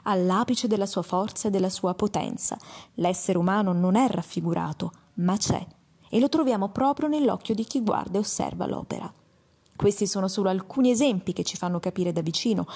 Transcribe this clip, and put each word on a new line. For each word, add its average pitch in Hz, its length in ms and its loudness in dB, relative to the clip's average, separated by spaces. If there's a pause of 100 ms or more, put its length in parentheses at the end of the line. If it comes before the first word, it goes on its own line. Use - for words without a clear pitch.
all'apice 208 600 2
della 202 200 2
sua - 160 -2
forza 202 460 -2
e - 20 2
della 190 200 2
sua 180 240 -2
potenza. - 640 -2 (360)
L'essere 180 440 0
umano 190 340 2
non 180 220 2
è 247 140 4
raffigurato, 170 840 -4 (220)
ma 180 220 0
c'è, 185 280 -2 (440)
e 214 120 2
lo 269 80 4
troviamo 247 420 2
proprio 277 380 0
nell'occhio 247 460 0
di 226 100 -2
chi 262 180 -2
guarda 202 360 0
e - 20 2
osserva - 460 -2
l'opera. - 460 -8 (640)
Questi 202 320 2
sono 190 220 0
solo 196 200 0
alcuni 220 420 2
esempi 226 420 2
che - 120 -6
ci - 120 -6
fanno 175 240 -2
capire 180 320 -2
da 165 80 -2
vicino 175 560 0